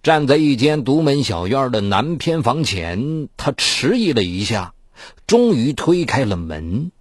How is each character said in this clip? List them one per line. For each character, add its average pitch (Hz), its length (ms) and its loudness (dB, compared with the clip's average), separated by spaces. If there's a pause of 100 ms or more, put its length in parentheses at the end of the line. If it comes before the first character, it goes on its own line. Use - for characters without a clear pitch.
站 156 240 4
在 143 100 6
一 151 200 4
间 151 260 2
独 139 180 2
门 143 220 2
小 90 240 -2
院 131 240 0
的 110 100 0
南 104 380 0
偏 165 240 -2
房 135 220 0
前， 101 720 -4
她 - 160 -4
迟 - 460 -2
疑 190 140 0
了 110 120 2
一 90 180 -4
下， 98 320 -4 (540)
终 233 240 4
于 143 200 2
推 175 320 0
开 127 200 -2
了 101 120 -2
门。 82 540 -6 (100)